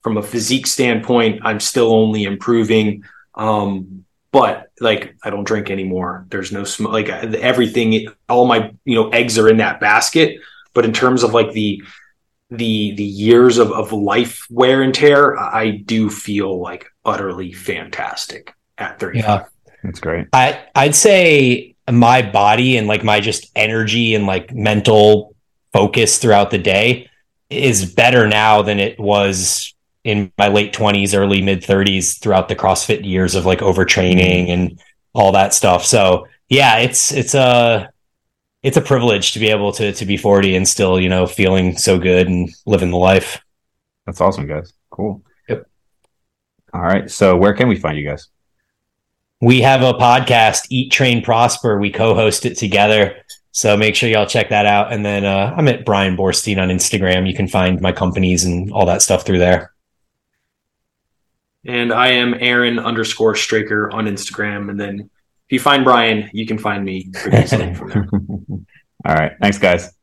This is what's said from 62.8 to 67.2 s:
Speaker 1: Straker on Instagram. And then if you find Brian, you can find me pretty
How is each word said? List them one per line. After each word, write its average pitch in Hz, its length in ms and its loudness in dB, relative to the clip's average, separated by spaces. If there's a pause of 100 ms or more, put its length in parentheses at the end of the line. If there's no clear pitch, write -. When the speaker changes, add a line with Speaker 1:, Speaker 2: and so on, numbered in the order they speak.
Speaker 1:
Straker 104 560 -2
on 107 140 -6
Instagram. 104 640 -8
And 101 100 -10
then 101 220 -10
if - 500 -16
you 131 80 0
find 139 240 2
Brian, 113 480 2
you 110 160 -8
can 110 100 -6
find 101 280 -6
me 95 280 -10
pretty 104 240 0